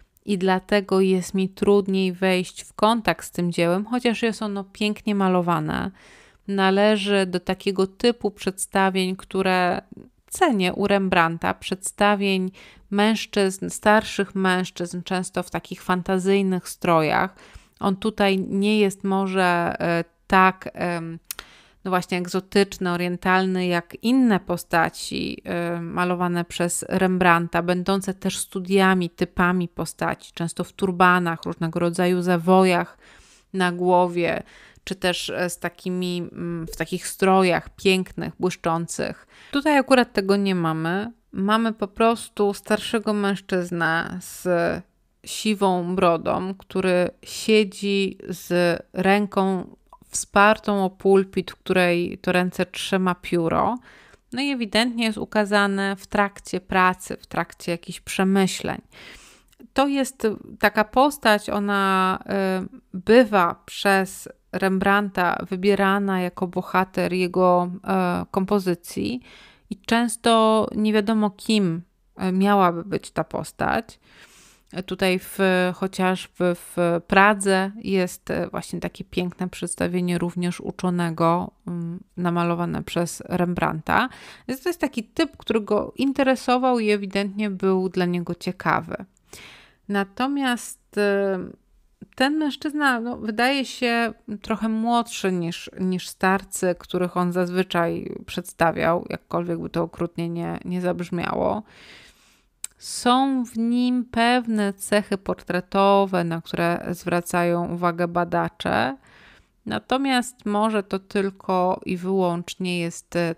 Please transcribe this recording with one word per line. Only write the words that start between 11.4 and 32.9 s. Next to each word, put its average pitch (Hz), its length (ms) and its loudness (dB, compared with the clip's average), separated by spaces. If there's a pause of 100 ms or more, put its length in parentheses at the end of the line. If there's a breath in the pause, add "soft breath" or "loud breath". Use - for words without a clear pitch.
przedstawień 196 960 0 (400 loud breath)
mężczyzn, 202 800 0
starszych 208 640 0
mężczyzn, 180 680 -2
często 180 400 -4
w - 80 -14
takich - 320 -10
fantazyjnych 185 880 0
strojach. 165 640 2 (460 loud breath)
On 190 160 0
tutaj 202 420 0
nie 202 400 0
jest 196 260 0
może, 190 760 0
e, 170 240 0 (220)
tak, 190 460 2
em, 165 460 -6 (640 loud breath)
no 190 60 -6
właśnie 180 280 0
egzotyczny, 185 760 0
orientalny, 185 720 0
jak 175 360 -2
inne 233 380 4
postaci, - 1040 -4
e, 170 360 -4
malowane 175 640 -2
przez - 440 -4
Rembrandta, 180 760 2
będące 185 520 -2
też - 240 -4
studiami, 185 720 2
typami 180 580 0
postaci, - 640 -6
często 175 300 -6
w - 80 -10
turbanach, 180 720 2
różnego 170 360 -4
rodzaju 175 420 2
zawojach 180 760 4 (540 soft breath)